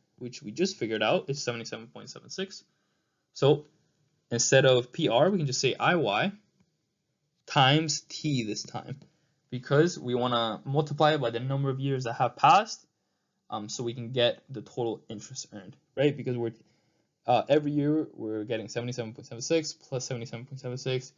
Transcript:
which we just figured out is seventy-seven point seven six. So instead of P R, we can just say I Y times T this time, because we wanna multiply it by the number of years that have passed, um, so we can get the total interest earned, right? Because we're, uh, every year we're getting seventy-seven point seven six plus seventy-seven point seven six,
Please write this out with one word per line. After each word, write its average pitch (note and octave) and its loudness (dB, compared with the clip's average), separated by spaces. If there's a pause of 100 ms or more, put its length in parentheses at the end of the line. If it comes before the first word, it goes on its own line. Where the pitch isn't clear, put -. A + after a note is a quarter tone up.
(180)
which B2 -14
we G#2+ -12
just E3+ -4
figured A2 -2
out D#3 0
is C#3 -6
seventy-seven A2+ -8
point G#2 -18
seven - -18
six. - -10 (720)
So D3 4 (680)
instead B2 6
of B2+ 4
P D#3+ 0
R, C3+ 6
we G#3 0
can D3+ 0
just B2+ -4
say B2+ 0
I D#3+ 2
Y C3 2 (1120)
times D3 2
T C#3 -4
this G#2 -6
time, - -12 (520)
because D3 2
we B2 -4
wanna A#2+ 0
multiply D3+ 2
it D3+ 0
by A#2+ 0
the A#2 -4
number C3+ -2
of C3 -2
years C3+ -2
that A#2 -4
have A#2+ 0
passed, F#3 4 (640)
um, G#2 -6
so B2 -8
we A#2+ -4
can B2 -8
get A#2+ 2
the C3 -8
total A#2 -4
interest A2+ -12
earned, F#2+ -16 (220)
right? C#3+ 4
Because B2 -4
we're, A#2 -2 (720)
uh, A#2+ 4
every D3 4
year D3 0
we're A2 -6
getting A2 -6
seventy-seven A#2+ -6
point B2+ -18
seven A#2 -14
six D#3+ 0
plus - -8
seventy-seven A#2+ -8
point C3+ -16
seven B2+ -8
six, B2+ -4